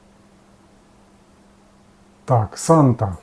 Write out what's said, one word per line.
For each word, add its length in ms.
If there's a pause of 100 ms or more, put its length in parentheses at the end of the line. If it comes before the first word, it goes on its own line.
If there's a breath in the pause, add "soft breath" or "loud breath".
(2250)
Так, 320
Санта. 640